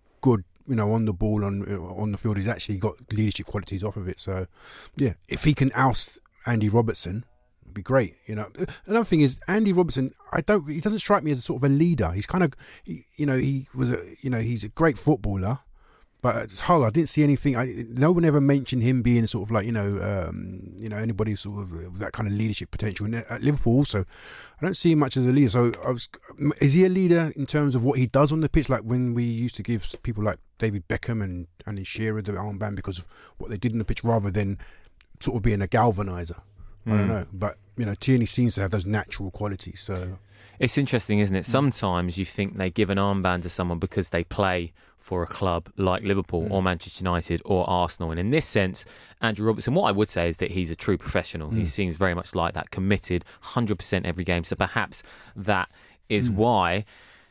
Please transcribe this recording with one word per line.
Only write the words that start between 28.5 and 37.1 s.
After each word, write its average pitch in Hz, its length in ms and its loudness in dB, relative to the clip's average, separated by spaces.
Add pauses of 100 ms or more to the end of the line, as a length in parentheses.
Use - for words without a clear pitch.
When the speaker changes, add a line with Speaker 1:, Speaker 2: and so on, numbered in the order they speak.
Speaker 1:
pitch? 139 180 2
Like 123 140 0
when 123 320 0
we 120 100 0
used 117 300 -2
to 104 80 -10
give 113 400 -4
people 107 200 -4
like - 140 0 (220)
David 101 300 -2
Beckham 113 360 -2
and 90 220 -6 (200)
Alan 98 180 -8
Shearer 110 360 -4
the 101 120 -6
armband 101 440 -6
because 92 220 -6
of 87 80 -16 (320)
what - 100 -10
they 110 80 -6
did 113 160 -2
on 113 60 -2
the 107 80 -2
pitch, - 180 0
rather 110 260 2
than 98 280 -2 (600)
sort - 180 -2
of 98 40 -2
being 101 200 2
a 95 60 0
galvanizer. 95 720 0 (480)
I 113 40 -2
don't 107 100 4
Speaker 2:
Mm. 101 80 4
Speaker 1:
know, 104 240 -2